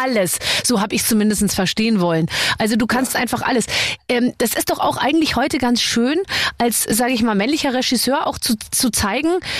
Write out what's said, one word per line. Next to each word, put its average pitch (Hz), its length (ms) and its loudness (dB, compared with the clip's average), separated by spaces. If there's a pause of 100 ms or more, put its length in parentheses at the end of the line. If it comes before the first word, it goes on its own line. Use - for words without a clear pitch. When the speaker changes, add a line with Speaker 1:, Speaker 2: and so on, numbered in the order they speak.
Speaker 1:
alles. 220 360 0 (260)
So 233 180 2
hab 220 100 -2
ich - 140 -2
zumindest 208 480 2
verstehen 214 460 0
wollen. 165 260 2 (320)
Also 226 180 0
du 220 100 2
kannst 254 280 0
Speaker 2:
Ja. - 60 -2
Speaker 1:
einfach 240 220 -2
alles. 247 220 0 (460)
Ähm, 247 280 2
das 226 160 0
ist - 160 -2
doch 320 80 -2
auch - 200 -2
eigentlich 302 380 2
heute 277 200 0
ganz 247 240 2
schön, 254 380 2 (400)
als, 240 240 0
sag 240 280 0
ich 233 120 0
mal, 226 120 2
männlicher 269 380 0
Regisseur 254 540 0
auch 269 120 -6
zu, - 180 -2 (140)
zu 254 200 0
zeigen, 285 480 0 (220)